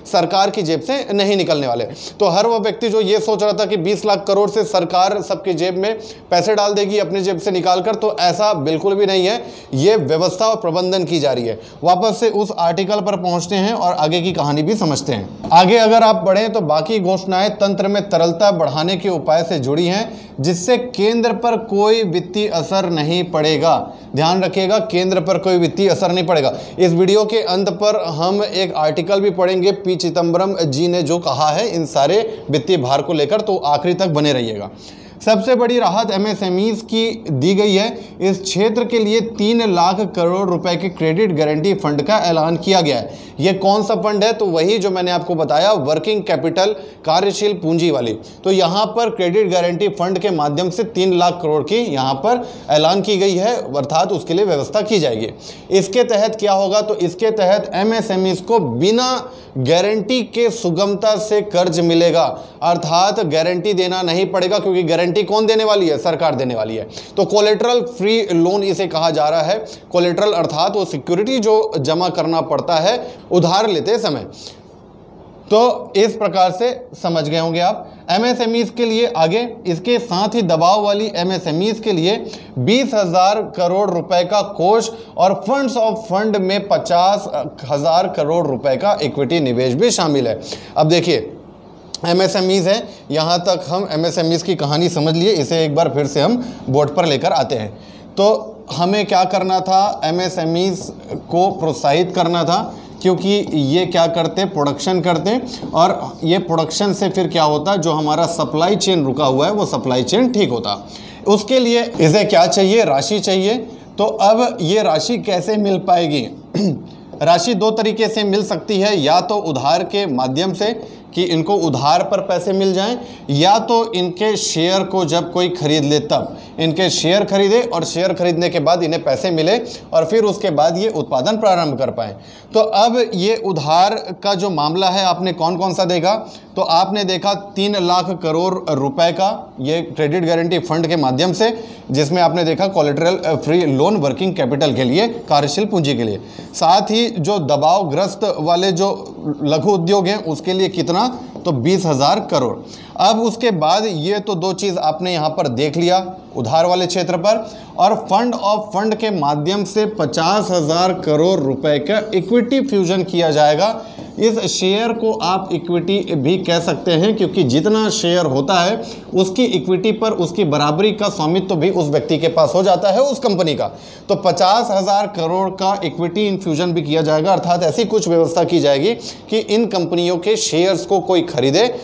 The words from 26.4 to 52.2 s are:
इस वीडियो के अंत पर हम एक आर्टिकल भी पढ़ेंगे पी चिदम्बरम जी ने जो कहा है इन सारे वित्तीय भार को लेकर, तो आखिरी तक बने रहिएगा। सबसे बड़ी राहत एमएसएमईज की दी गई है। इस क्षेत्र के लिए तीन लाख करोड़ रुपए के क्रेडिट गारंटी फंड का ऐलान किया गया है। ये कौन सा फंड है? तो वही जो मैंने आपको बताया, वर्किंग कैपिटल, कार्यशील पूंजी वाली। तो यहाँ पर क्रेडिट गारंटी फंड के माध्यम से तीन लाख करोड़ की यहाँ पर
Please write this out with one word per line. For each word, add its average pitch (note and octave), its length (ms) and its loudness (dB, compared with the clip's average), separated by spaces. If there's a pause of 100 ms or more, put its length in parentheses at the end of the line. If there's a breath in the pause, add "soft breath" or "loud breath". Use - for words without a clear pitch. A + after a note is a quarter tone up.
इस F3+ 140 4
वीडियो F#3+ 320 4
के G#3+ 200 -2
अंत F#3 280 -2
पर G#3 300 0 (100)
हम F#3 320 0
एक F#3 320 -4
आर्टिकल E3 440 0
भी G3+ 120 2
पढ़ेंगे F#3 420 2
पी F#3 220 -2
चिदम्बरम F3 600 0
जी D#3+ 320 0
ने F3 140 0
जो D#3+ 180 0
कहा D3+ 300 0
है G3 180 0
इन E3+ 180 -4
सारे E3 640 0
वित्तीय D3+ 280 2
भार C#3 240 0
को E3 100 -4
लेकर, E3 280 0
तो G#3 160 -2
आखिरी D3 380 0
तक F#3 140 -2
बने D3 240 2
रहिएगा। A2 380 -4 (540 loud breath)
सबसे G#3+ 300 2
बड़ी A#3+ 240 2
राहत G#3 320 0
एमएसएमईज G3+ 720 0
की A3+ 460 -2
दी D3+ 240 2
गई G3+ 200 4
है। A3+ 460 -2
इस F#3 200 0
क्षेत्र A3 440 0
के A#3+ 140 0
लिए G#3+ 220 2
तीन A3+ 460 0
लाख F#3 340 2 (160)
करोड़ F3+ 320 0
रुपए F3 280 0
के F3+ 140 -4
क्रेडिट F3 420 0
गारंटी D#3 420 2
फंड D3 280 -2
का G#3+ 180 2
ऐलान E3 360 2
किया F#3+ 240 2
गया D3 160 2
है। - 260 -8 (180)
ये F3+ 140 2
कौन G3+ 280 2
सा G#3+ 140 0
फंड G3+ 280 0
है? A3+ 80 4
तो A3 140 -2
वही F3+ 320 2
जो F#3+ 120 0
मैंने F3+ 200 -2
आपको F3 240 -2
बताया, D#3+ 400 2
वर्किंग E3 480 -2
कैपिटल, G3+ 520 0 (300 loud breath)
कार्यशील G3 500 0
पूंजी E3+ 360 0
वाली। B2 220 0 (320 loud breath)
तो F#3+ 80 2
यहाँ F#3 360 2
पर A#3 220 0
क्रेडिट G3 400 2
गारंटी F3+ 400 0
फंड F#3 280 -2
के G3 140 0
माध्यम D#3 380 0
से F3+ 140 -2
तीन F#3 300 0
लाख F3 280 2
करोड़ D3+ 200 0
की G3+ 140 -2
यहाँ C#3 400 0
पर - 300 0 (240 loud breath)